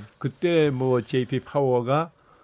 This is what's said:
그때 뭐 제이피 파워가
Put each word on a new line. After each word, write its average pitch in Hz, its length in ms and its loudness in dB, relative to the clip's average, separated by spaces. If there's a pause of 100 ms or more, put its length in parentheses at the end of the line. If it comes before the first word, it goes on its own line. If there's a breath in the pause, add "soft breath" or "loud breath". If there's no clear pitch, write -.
(180)
그때 156 540 0
뭐 127 300 0
제이피 127 400 -2
파워가 135 720 0 (320 soft breath)